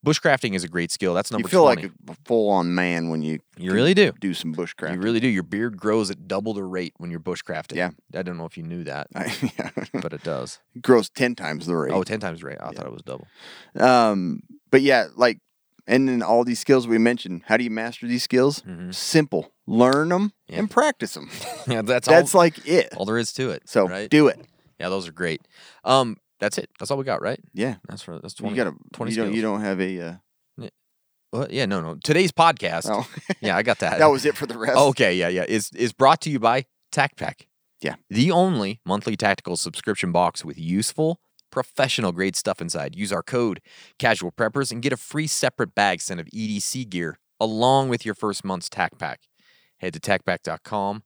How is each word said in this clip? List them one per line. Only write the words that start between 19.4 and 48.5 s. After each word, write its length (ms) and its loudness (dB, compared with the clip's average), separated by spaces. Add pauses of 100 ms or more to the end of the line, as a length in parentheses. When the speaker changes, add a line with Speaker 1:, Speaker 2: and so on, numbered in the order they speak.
Speaker 2:
Learn 440 4
'em 220 0 (140)
Speaker 1:
Yeah. 120 -8
Speaker 2:
and 120 -2
practice 460 0
'em. 120 -16 (180)
Speaker 1:
<laughs> 200 -10
Yeah, 140 0
that's 260 0
Speaker 2:
That's 280 6
Speaker 1:
all, 60 8
Speaker 2:
like 260 2
it. 280 2
Speaker 1:
all 100 -4
there 120 0
is 160 -2
to 160 -4
it, 160 -6
Speaker 2:
So 220 2
Speaker 1:
right? 220 -6
Speaker 2:
do 180 8
it. 120 2 (400)
Speaker 1:
Yeah, 100 -4
those 180 -4
are 60 -16
great. 280 -4 (420)
Um, 340 2 (220)
that's 180 -2
it. 120 -10 (100)
That's 120 -6
all 60 -2
we 80 -6
got, 160 -4
right? 180 -4 (140)
Speaker 2:
Yeah. 220 -2 (120)
Speaker 1:
That's 140 -14
for, 180 -12
that's 200 -16
Speaker 2:
You 40 -12
Speaker 1:
twenty. 140 -4
Speaker 2:
gotta, 160 0 (180)
Speaker 1:
Twenty 200 -8
Speaker 2:
you 60 -4
don't, 100 0
Speaker 1:
skills. 80 -4
Speaker 2:
you 60 0
don't 200 -2
have 180 -2
a, 220 -2
uh, 120 -10 (440)
Speaker 1:
Yeah. 120 -14 (600)
What? 200 -6
Yeah, 140 -2
no, 160 -2
no. 220 -8
Today's 280 4
podcast. 580 2
Speaker 2:
Oh. 180 -2 (180)
<laughs> 160 -6
Speaker 1:
Yeah, 160 0
I 60 2
got 160 2
that. 200 -2
Speaker 2:
That 120 8
was 140 0
it 120 0
for 80 -6
the 120 -10
rest. 200 2
Speaker 1:
Okay, 380 4
yeah, 140 2
yeah. 180 -2
Is, 280 -2
is 180 0
brought 280 6
to 80 -6
you 100 -2
by 260 2 (260)
Tac 260 0
Pack. 300 -10 (340)
Speaker 2:
Yeah. 140 -6 (140)
Speaker 1:
The 220 2
only 540 0
monthly 320 -2
tactical 400 0
subscription 560 -4
box 320 0
with 120 -12
useful, 600 -2 (320)
professional 640 -2
grade 220 -2
stuff 260 -4
inside. 340 -8
Use 180 -6
our 100 -4
code 360 -2 (400)
Casual 320 0
Preppers 400 -2
and 100 -8
get 120 -2
a 40 -6
free 300 -6
separate 480 -2
bag 260 2
sent 180 -6
of 140 -12
E 140 -6
D 120 -4
C 260 -6
gear 340 -6 (200)
along 500 4
with 160 -2
your 100 -2
first 300 -4
month's 240 -6